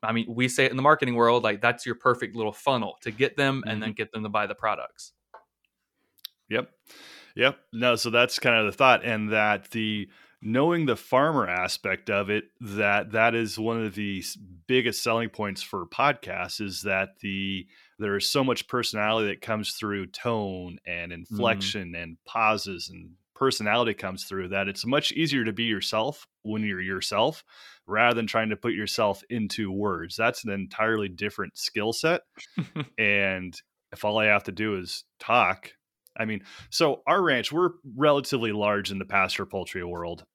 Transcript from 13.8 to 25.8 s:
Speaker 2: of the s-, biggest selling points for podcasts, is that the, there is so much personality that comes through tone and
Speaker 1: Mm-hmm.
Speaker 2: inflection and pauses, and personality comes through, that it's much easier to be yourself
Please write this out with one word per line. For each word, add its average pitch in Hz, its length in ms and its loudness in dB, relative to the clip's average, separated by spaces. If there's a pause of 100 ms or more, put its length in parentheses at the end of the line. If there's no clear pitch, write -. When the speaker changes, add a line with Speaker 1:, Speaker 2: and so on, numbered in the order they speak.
Speaker 2:
of 101 120 -6
the 101 240 -4
s-, - 160 -10
biggest 104 680 0
selling 113 280 0
points 101 340 -6
for 92 240 -8
podcasts, 92 760 -2
is 98 220 -6
that 98 380 -2
the, 98 460 -6 (300)
there 101 180 -2
is 98 140 -2
so 139 140 2
much 127 240 -2
personality 110 640 0
that - 120 -8
comes 107 300 -4
through 101 360 -4
tone 95 800 -6
and 87 260 -8
Speaker 1:
Mm-hmm. - 20 -10 (200)
Speaker 2:
inflection 98 640 -2
and 82 300 -10
pauses, 107 640 -2
and 87 260 -18 (200)
personality 117 580 2
comes 95 300 -8
through, 95 260 -6
that 98 180 0
it's 98 180 -6
much 143 260 2
easier 143 320 0
to 110 100 0
be 110 120 -2
yourself 113 640 -2 (160)